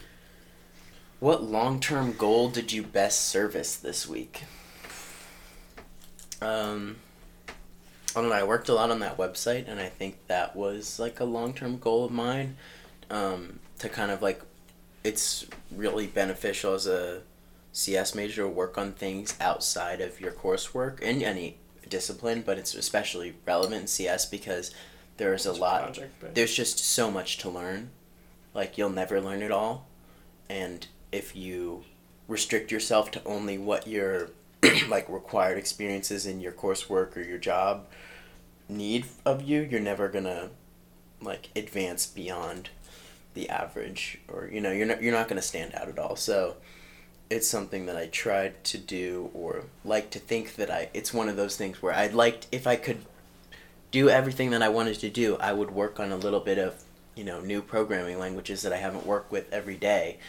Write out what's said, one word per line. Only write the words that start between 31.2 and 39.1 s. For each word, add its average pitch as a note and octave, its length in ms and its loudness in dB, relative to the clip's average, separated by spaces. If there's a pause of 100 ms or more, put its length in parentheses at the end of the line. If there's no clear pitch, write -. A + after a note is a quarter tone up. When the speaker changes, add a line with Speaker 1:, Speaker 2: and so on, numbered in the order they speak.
Speaker 1:
you F2+ 480 -6 (440)
restrict A2 440 0
yourself A2 400 4
to - 120 -8
only G2+ 340 -2
what G2+ 300 0
your, F#2+ 420 0 (320)
<clears throat> - 280 8
like, G2+ 180 2
required F#2 500 2
experiences G2 680 -4
in F#2+ 160 -6
your F2+ 100 -6
coursework F#2+ 640 0
or F2+ 60 -6
your F2 160 -6
job F#2+ 500 2 (800)
need G#2 380 0 (200)